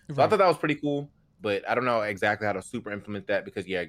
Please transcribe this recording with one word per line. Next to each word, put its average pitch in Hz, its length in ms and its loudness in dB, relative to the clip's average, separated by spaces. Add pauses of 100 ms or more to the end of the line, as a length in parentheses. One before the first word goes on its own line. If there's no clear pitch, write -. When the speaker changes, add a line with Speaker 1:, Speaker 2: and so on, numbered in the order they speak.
(120)
Speaker 1:
So 139 120 2
I - 20 4
Speaker 2:
Right. - 20 4
Speaker 1:
thought 214 100 4
that 190 100 6
was 156 100 2
pretty 151 180 0
cool, 143 360 -4 (280)
but 101 280 -2
I 113 80 2
don't 123 100 0
know 117 160 2
exactly 104 440 0
how 101 80 2
to 95 80 -4
super 107 300 -8
implement 101 360 -8
that 95 180 2
because, 98 220 -8
yeah, 90 200 -2